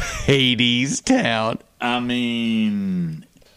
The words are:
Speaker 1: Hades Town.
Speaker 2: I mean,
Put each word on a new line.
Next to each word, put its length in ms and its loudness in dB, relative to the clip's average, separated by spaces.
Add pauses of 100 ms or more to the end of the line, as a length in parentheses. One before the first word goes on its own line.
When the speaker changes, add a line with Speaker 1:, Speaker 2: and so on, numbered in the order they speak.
(260)
Speaker 1:
Hades 760 2
Town. 580 0 (220)
Speaker 2:
I 180 -2
mean, 1300 -2 (320)